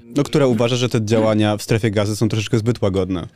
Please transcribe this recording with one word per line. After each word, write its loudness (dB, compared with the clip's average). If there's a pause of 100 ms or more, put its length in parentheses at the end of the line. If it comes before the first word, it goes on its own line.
(160)
No, 0
która 2
uważa, 2
że 0
te 0
działania 2
w -8
Strefie 0
Gazy -2
są 0
troszeczkę -2
zbyt -2
łagodne. -2